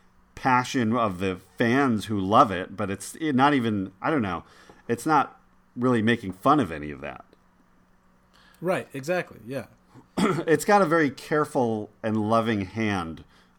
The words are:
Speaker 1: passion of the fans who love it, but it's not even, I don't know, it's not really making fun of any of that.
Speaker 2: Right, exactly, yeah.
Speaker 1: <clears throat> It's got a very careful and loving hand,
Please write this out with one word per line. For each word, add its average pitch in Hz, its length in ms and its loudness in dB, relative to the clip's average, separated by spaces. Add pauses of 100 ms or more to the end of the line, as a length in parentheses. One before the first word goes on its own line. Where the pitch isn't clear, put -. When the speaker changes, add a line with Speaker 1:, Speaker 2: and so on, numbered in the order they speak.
(340)
Speaker 1:
passion 123 600 0
of 104 220 0
the 92 200 -2 (200)
fans 120 480 0
who 107 120 -4
love 104 320 4
it, 92 260 -6
but 101 140 -4
it's - 300 -10
not 147 340 2
even, 107 380 -2 (100)
I 143 80 -2
don't 147 120 0
know, 87 220 -4 (440)
it's 117 180 -4
not 151 340 0 (360)
really 123 260 2
making 110 300 0
fun 143 280 2
of 87 120 -2
any 73 180 -10
of 67 100 -12
that. 69 240 -12 (1400)
Speaker 2:
Right, 165 320 -2
exactly, 156 540 -6
yeah. 123 200 -10 (500)
Speaker 1:
<clears throat> - 20 -4 (280)
It's 156 180 2
got 202 180 6
a 175 40 4
very 156 240 2
careful 123 800 -2 (120)
and 107 280 0
loving 110 360 2
hand, 95 580 -4 (340)